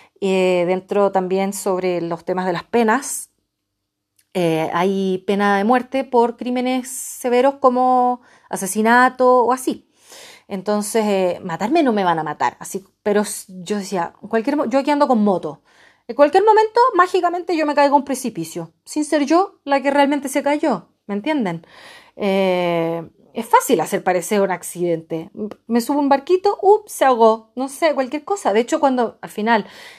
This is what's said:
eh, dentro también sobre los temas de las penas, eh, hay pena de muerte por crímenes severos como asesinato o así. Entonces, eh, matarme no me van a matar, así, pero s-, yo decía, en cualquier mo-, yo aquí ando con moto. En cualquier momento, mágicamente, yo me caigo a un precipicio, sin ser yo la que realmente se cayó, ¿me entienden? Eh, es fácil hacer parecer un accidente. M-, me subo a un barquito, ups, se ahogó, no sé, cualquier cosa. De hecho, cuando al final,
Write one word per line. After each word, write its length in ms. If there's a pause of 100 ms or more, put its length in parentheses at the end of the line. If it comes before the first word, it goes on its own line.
(240)
eh, 440
dentro 420
también 420
sobre 480
los 240
temas 220
de 60
las 100
penas, 680 (1040)
eh, 380
hay 540
pena 320
de 60
muerte 400
por 320
crímenes 520
severos 680
como 640 (280)
asesinato 960
o 100
así. 380 (560)
Entonces, 580
eh, 380
matarme 400
no 100
me 120
van 160
a 20
matar, 380
así, 240 (180)
pero 200
s-, 300 (120)
yo 140
decía, 440
en 60
cualquier 280
mo-, 100
yo 120
aquí 140
ando 160
con 160
moto. 380 (440)
En 80
cualquier 300
momento, 360 (140)
mágicamente, 640
yo 100
me 80
caigo 220
a 20
un 60
precipicio, 680 (140)
sin 200
ser 220
yo 380
la 180
que 80
realmente 380
se 160
cayó, 420 (220)
¿me 60
entienden? 520 (480)
Eh, 960 (240)
es 120
fácil 340
hacer 240
parecer 380
un 80
accidente. 840
M-, 140 (180)
me 140
subo 180
a 40
un 80
barquito, 500
ups, 320
se 140
ahogó, 500
no 120
sé, 260
cualquier 300
cosa. 280
De 80
hecho, 180
cuando 440
al 80
final, 360 (320)